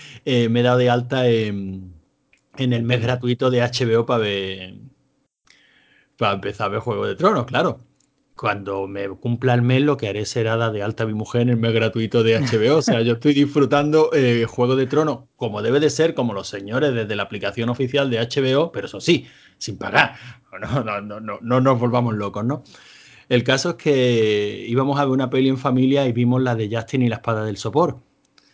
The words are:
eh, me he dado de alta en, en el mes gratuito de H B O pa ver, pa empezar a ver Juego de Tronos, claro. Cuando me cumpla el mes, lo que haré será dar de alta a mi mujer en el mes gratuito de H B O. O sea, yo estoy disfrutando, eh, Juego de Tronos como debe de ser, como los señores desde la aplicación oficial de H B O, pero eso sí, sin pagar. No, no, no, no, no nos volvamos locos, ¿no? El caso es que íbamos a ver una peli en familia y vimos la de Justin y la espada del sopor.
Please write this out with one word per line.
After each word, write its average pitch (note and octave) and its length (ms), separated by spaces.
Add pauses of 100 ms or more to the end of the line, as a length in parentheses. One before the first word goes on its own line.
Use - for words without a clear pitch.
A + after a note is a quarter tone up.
(260)
eh, A#2+ 240
me A#2+ 120
he - 20
dado B2 140
de B2 120
alta B2 380
en, G2 640 (640)
en B2+ 160
el A#2 100
mes A#2+ 180
gratuito B2 500
de B2 120
H B2 220
B A2+ 120
O A#2 80
pa B2 120
ver, F#2+ 580 (1400)
pa G#2 160
empezar G2+ 340
a - 20
ver G#2+ 100
Juego G2+ 260
de G2+ 100
Tronos, F3 300
claro. D3+ 340 (560)
Cuando G2 520
me G2 200
cumpla A#2+ 460
el B2 80
mes, B2+ 220
lo C#3+ 140
que A2+ 100
haré G#2 180
será A2+ 300
dar A2+ 160
de G#2 100
alta A2+ 220
a A2+ 40
mi G#2+ 60
mujer G#2+ 300
en B2 60
el A#2+ 80
mes A2 160
gratuito A2+ 500
de A2+ 140
H A#2 200
B A2+ 140
O. D#3+ 60
O D3+ 40
sea, A#2 200
yo A#2 120
estoy C#3+ 200
disfrutando, D3 800
eh, A#2+ 340
Juego B2 280
de C3+ 120
Tronos D3 380 (100)
como G#2+ 260
debe B2 180
de D3 120
ser, D#3+ 240
como A#2+ 180
los G2 140
señores A#2+ 460
desde G#2+ 220
la G2+ 80
aplicación G#2 460
oficial C3+ 400
de A2+ 100
H B2 220
B C3 140
O, E3 160
pero - 160
eso G2+ 120
sí, D#3 280 (320)
sin G2+ 180
pagar. - 380 (440)
No, A2+ 240
no, G#2 180
no, G#2 180
no, G#2+ 200
no B2 220
nos B2+ 180
volvamos A#2+ 360
locos, G2+ 280
¿no? C#3+ 200 (640)
El B2 140
caso C3+ 280
es E3 40
que A2 920
íbamos C3+ 320
a C#3+ 60
ver C3 60
una C3 180
peli C3+ 180
en C3 100
familia C3 500
y A#2+ 40
vimos B2 300
la B2 140
de A2 140
Justin A#2 340
y A#2+ 60
la G#2+ 80
espada G#2+ 280
del G#2+ 120
sopor. C3 420 (540)